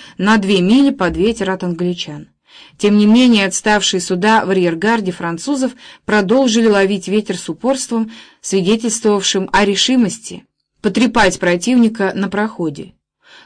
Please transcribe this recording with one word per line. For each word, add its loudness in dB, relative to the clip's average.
на 2
две 2
мили 4
под -2
ветер -2
от -4
англичан. -6
Тем 2
не 4
менее, 6
отставшие 0
суда 0
в -6
арьергарде 0
французов -4
продолжили 2
ловить 0
ветер -2
с -12
упорством, -4
свидетельствовавшим -2
о 2
решимости -2
потрепать 0
противника 0
на -4
проходе. -6